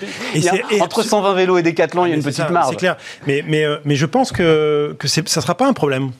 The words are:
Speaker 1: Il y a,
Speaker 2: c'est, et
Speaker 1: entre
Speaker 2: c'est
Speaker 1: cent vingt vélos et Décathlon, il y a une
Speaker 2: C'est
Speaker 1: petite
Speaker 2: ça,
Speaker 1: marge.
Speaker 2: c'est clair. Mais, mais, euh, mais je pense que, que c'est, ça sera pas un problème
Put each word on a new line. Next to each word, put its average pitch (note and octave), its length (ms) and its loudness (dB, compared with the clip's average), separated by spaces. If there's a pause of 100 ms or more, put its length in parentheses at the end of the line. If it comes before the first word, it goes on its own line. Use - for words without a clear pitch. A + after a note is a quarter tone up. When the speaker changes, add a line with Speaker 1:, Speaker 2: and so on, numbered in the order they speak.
(360)
Speaker 1:
Il E3 80 2
y F3 40 2
a, F3 40 2 (180)
Speaker 2:
c'est, G#3+ 80 0
et G3 40 2
Speaker 1:
entre F3+ 220 0
Speaker 2:
c'est G#3+ 60 -6
Speaker 1:
cent G#3 120 2
vingt G3 120 2
vélos F#3 240 2
et E3+ 60 2
Décathlon, E3+ 420 0
il F3 40 2
y - 40 0
a - 20 0
une D3+ 60 0
Speaker 2:
C'est C#3 80 -4
Speaker 1:
petite D#3+ 160 -2
Speaker 2:
ça, D#3 40 -2
Speaker 1:
marge. E3+ 200 2
Speaker 2:
c'est A#2+ 80 -2
clair. F3+ 180 0 (300)
Mais, C#3+ 200 0
mais, D#3 200 2
euh, D3 180 0
mais D3 120 0
je C#3+ 100 0
pense B3 260 0
que, D3+ 680 2
que C#3+ 100 -6
c'est, - 180 -2
ça D#3+ 140 0
sera D#3+ 140 -2
pas C4+ 120 2
un C4 60 4
problème C3+ 460 -2